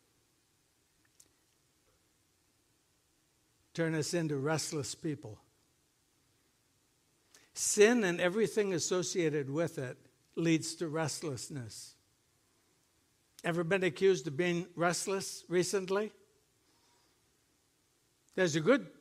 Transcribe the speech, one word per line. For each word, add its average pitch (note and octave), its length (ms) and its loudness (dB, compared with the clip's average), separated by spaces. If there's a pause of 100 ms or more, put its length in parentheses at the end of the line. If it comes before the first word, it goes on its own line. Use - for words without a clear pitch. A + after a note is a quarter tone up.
(3750)
Turn D#3+ 200 -2
us D#3 180 -2
into D#3+ 240 0
restless D3 580 -4
people. C3 440 -8 (2250)
Sin A3 500 6
and F3 160 2
everything G3 540 2
associated D#3 720 0
with D#3 300 -2
it B2+ 180 -8 (400)
leads E3 400 2
to E3+ 120 -4
restlessness. D3 1040 -6 (1500)
Ever E3+ 200 0
been F#3+ 180 0
accused F3+ 440 4
of C#3+ 100 -6
being F3 300 0 (100)
restless F3+ 720 -2
recently? F#3+ 640 0 (2250)
There's F3 220 2
a D#3+ 40 0
good, G3+ 260 4 (140)